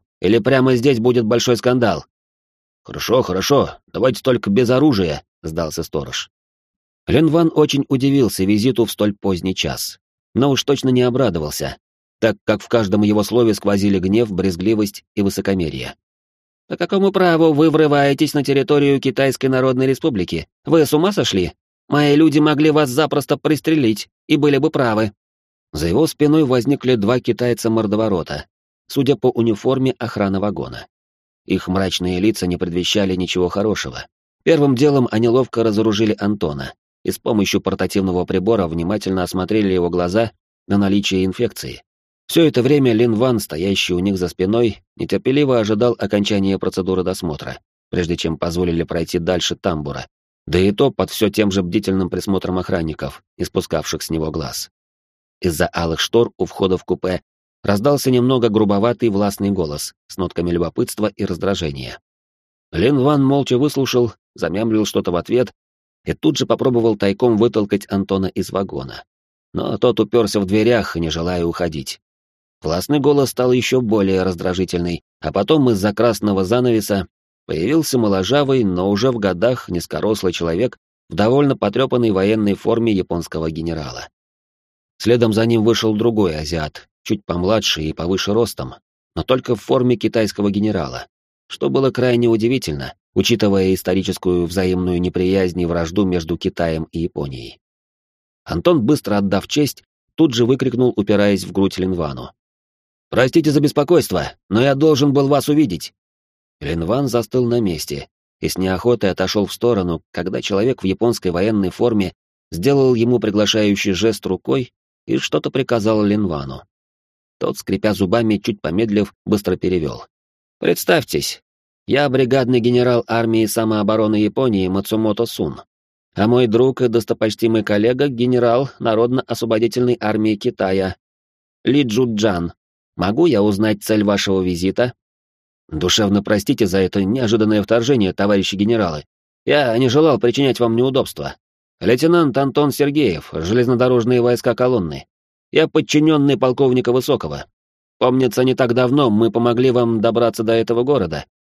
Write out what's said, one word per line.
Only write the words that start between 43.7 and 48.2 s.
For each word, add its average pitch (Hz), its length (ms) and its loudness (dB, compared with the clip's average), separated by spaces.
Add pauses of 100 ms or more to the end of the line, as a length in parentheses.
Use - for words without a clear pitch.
у 87 60 0
них 98 180 0
за 90 120 -2
спиной, 104 520 0 (140)
нетерпеливо 131 640 0
ожидал 110 380 0
окончания 101 600 0
процедуры 92 460 -2
досмотра, 85 560 -6 (300)
прежде 87 260 -2
чем 82 220 -4